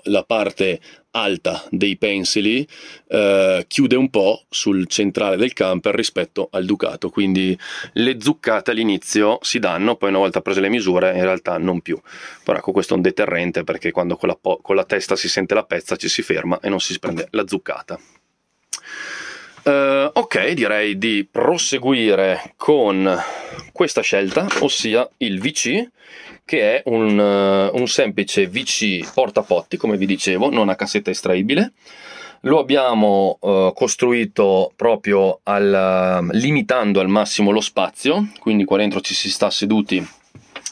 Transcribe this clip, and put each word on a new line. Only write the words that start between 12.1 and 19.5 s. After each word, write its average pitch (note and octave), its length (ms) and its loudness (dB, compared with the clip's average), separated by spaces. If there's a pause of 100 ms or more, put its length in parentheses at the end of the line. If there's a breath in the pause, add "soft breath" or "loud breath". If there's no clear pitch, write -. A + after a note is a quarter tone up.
Però - 160 0
ecco, - 120 -4
questo F#2+ 220 0
è F#2 40 2
un F2+ 40 2
deterrente, F2+ 640 -2
perché E2 260 -4
quando F2 280 -2
con - 120 -2
la - 100 -4
po-, F#2 220 -2
con G2 140 -2
la F#2 100 0
testa G2 300 -2
si F#2 120 -4
sente F#2+ 280 -2
la G#2+ 80 0
pezza - 320 -6
ci - 120 -6
si - 140 -2
ferma F2 380 -2
e G#2 100 -6
non F#2+ 100 -2
si F2+ 200 -6
prende E2 320 -6
la G#2 160 -2
zuccata. - 520 -8 (1600 loud breath)